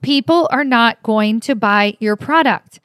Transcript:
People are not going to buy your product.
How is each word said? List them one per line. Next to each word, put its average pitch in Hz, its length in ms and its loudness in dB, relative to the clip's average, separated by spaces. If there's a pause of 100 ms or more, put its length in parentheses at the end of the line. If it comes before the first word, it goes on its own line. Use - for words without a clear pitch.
People 311 500 0
are 285 120 -2
not 233 380 0
going 214 380 0
to 277 140 -2
buy 208 440 0
your 208 180 -2
product. 285 680 -2